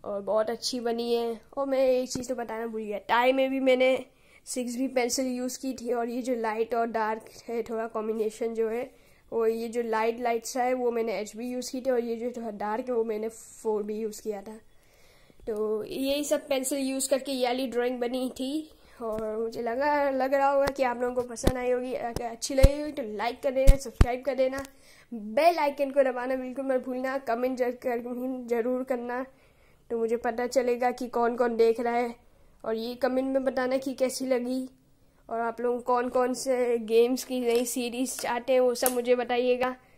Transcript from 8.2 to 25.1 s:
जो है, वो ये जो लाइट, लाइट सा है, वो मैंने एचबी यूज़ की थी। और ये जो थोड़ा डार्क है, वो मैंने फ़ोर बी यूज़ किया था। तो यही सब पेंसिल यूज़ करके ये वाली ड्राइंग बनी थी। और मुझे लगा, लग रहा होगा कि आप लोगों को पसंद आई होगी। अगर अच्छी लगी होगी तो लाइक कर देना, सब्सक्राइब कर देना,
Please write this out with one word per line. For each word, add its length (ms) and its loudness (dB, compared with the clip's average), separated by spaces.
जो 140 0
है, 220 -4
वो 140 2
ये 220 0
जो 140 -2
लाइट, 380 0
लाइट 240 0
सा 180 -2
है, 120 2
वो 160 0
मैंने 280 -2
एचबी 300 -8
यूज़ 240 -6
की 80 -4
थी। 100 0
और 100 4
ये 160 -4
जो 140 -4
थोड़ा 200 -8
डार्क 380 -4
है, 60 -2
वो 100 2
मैंने 240 -4
फ़ोर 540 -4
बी 120 -4
यूज़ 280 -6
किया 200 -6
था। 180 -14
तो 380 -2
यही 400 0
सब 240 0
पेंसिल 300 0
यूज़ 320 -2
करके 220 0
ये 140 0
वाली 200 0
ड्राइंग 320 -2
बनी 320 -2
थी। 400 -4
और 360 -4
मुझे 240 -4
लगा, 480 2
लग 240 2
रहा 160 4
होगा 160 4
कि 160 0
आप 180 0
लोगों 140 -2
को 80 -2
पसंद 340 2
आई 140 -2
होगी। 240 0
अगर 300 -6
अच्छी 300 -8
लगी 260 6
होगी 120 -6
तो 100 -6
लाइक 400 -6
कर 80 0
देना, 260 8
सब्सक्राइब 460 -8
कर 120 -2
देना, 300 -2